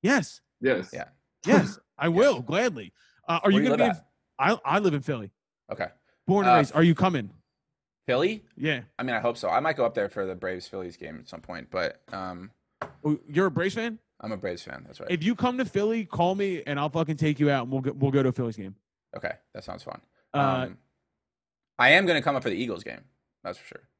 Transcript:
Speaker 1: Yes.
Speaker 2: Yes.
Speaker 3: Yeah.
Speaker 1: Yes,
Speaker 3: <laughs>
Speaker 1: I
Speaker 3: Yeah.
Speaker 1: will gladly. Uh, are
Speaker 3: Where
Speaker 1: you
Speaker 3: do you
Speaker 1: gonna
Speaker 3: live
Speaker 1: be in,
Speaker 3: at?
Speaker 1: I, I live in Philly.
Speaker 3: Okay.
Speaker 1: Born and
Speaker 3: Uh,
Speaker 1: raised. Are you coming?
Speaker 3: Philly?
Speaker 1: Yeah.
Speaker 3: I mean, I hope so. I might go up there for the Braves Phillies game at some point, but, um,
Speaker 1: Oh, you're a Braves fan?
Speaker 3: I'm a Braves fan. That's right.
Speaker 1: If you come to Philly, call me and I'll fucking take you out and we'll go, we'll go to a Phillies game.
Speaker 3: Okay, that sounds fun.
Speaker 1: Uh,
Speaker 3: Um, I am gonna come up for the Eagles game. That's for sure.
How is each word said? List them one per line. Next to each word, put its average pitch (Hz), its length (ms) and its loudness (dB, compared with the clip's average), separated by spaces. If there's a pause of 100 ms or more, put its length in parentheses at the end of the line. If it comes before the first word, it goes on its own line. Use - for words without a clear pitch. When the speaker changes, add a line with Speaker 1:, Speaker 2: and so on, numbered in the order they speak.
Speaker 1:
Yes. 208 380 0 (200)
Speaker 2:
Yes. 127 320 0
Speaker 3:
Yeah. - 120 -10 (420)
Speaker 1:
Yes, 190 320 4 (100)
Speaker 3:
<laughs> - 100 -20
Speaker 1:
I 156 80 -2
Speaker 3:
Yeah. - 20 2
Speaker 1:
will 196 320 4
gladly. 139 520 -4 (360)
Uh, 165 60 0
are 170 100 0
Speaker 3:
Where 196 80 6
Speaker 1:
you 196 60 6
Speaker 3:
do 214 60 4
you 254 60 2
Speaker 1:
gonna - 140 4
Speaker 3:
live - 100 2
Speaker 1:
be - 500 -8
in, 180 60 6
Speaker 3:
at? 233 160 0
Speaker 1:
I, 151 100 2
I - 40 4
live 180 140 2
in 139 80 -2
Philly. 113 280 -6 (400)
Speaker 3:
Okay. 95 160 -6 (400)
Speaker 1:
Born 190 200 4
and 123 80 8
Speaker 3:
Uh, - 40 8
Speaker 1:
raised. 143 160 2
Are 156 80 6
you 170 140 8
coming? 156 340 0 (760)
Speaker 3:
Philly? 175 380 0 (120)
Speaker 1:
Yeah. 139 240 -4 (180)
Speaker 3:
I 123 60 -6
mean, 123 100 -2
I 107 60 -2
hope 117 160 -2
so. 101 120 -6
I 101 120 2
might 156 160 -2
go 127 80 0
up 117 100 -2
there 101 140 0
for 98 180 -6
the 92 80 -6
Braves 92 320 -8
Phillies 92 300 -12
game 78 240 -16
at - 80 -20
some 82 140 -16
point, 82 280 -14
but, 87 320 -4 (100)
um, 92 380 -10 (540)
Speaker 1:
Oh, 151 120 0 (120)
you're 170 180 0
a 175 40 0
Braves 170 260 -4
fan? 226 200 -6 (240)
Speaker 3:
I'm 110 120 -8
a 104 40 -6
Braves 90 280 -8
fan. - 200 -14
That's - 140 -20
right. - 100 -12
Speaker 1:
If 170 140 -2
you 220 140 0
come 247 220 0
to 262 60 0
Philly, 214 400 0
call 175 300 0
me 196 320 -2
and 143 140 -4
I'll 151 100 -2
fucking 160 260 0
take 151 220 0
you 147 100 4
out 139 160 2
and 131 80 -8
we'll 135 80 0
go, 139 120 -4
we'll 139 180 0
go 135 140 4
to 127 60 4
a - 20 -4
Phillies 117 240 -4
game. 98 180 -12 (420)
Speaker 3:
Okay, - 140 -6 (240)
that 98 80 -12
sounds 90 220 -14
fun. - 160 -14 (340)
Speaker 1:
Uh, 135 320 0
Speaker 3:
Um, - 120 -16 (1000)
I 127 120 8
am 185 160 6
gonna 160 160 2
come 143 120 0
up 127 80 -2
for 120 80 -2
the 87 60 -2
Eagles 107 260 -6
game. - 200 -14 (420)
That's 92 140 -8
for - 80 -20
sure. - 220 -20 (120)